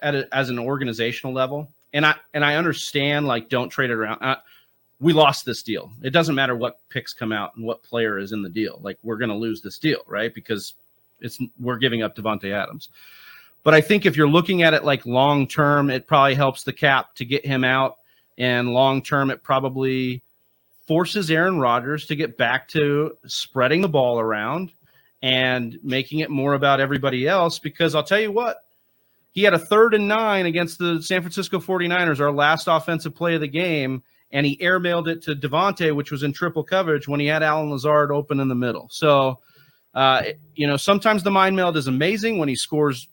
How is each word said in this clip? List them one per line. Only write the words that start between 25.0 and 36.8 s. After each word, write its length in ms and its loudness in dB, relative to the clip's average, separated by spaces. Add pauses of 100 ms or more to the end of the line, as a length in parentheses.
and 600 0
making 380 -4
it 100 -4
more 240 0
about 260 4
everybody 460 -2
else. 320 0
Because 360 -2
I'll 100 0
tell 160 2
you 100 -2
what, 280 -4 (720)
he 100 -2
had 120 6
a 40 4
third 360 6
and 140 2
nine 380 0
against 320 -2
the 240 0
San 200 -2
Francisco 380 -6
forty-niners, 600 0
our 120 2
last 360 2
offensive 460 -2
play 200 -2
of 60 -2
the 80 -4
game, 540 -2 (280)
and 160 0
he 160 -2
airmailed 460 0
it 140 -6
to 120 -6
Davante, 600 0
which 160 -6
was 120 -8
in 100 -2
triple 300 -4
coverage 460 -2